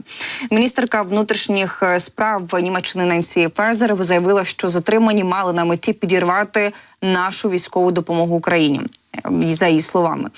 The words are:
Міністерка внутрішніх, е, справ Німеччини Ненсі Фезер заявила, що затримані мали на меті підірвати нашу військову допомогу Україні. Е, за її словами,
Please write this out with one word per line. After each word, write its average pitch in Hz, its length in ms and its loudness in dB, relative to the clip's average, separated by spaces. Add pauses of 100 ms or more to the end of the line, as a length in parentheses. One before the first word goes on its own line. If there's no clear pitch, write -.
(520)
Міністерка 233 500 0
внутрішніх, 202 840 -2
е, 180 160 2
справ 196 500 -4 (120)
Німеччини 185 440 -2
Ненсі 170 500 0
Фезер 214 480 0
заявила, 180 420 2
що - 240 -4
затримані 208 540 2
мали 185 300 0
на 170 120 0
меті 170 280 0
підірвати 202 800 0 (280)
нашу 190 480 0
військову 180 420 0
допомогу 170 440 0
Україні. 165 460 0 (440)
Е, 165 280 0
за 170 140 2
її 160 140 4
словами, 156 560 -2